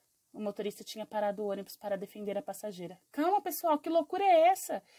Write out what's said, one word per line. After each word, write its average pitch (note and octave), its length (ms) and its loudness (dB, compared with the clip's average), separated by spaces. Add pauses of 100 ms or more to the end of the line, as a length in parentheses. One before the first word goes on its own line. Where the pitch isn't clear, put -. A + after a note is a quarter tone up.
(320)
O - 80 -16
motorista G#3 460 -6
tinha G#3+ 200 -10
parado G#3 380 -2
o G#3 40 -2
ônibus G3 280 -6
para G3+ 220 -4
defender G3+ 400 -6
a G3 40 -6
passageira. F3+ 560 -10 (140)
"Calma, F#4 300 2
pessoal, D#4+ 360 0
que D#4+ 120 -4
loucura E4+ 340 0
é E4+ 240 8
essa? F#4 340 0 (180)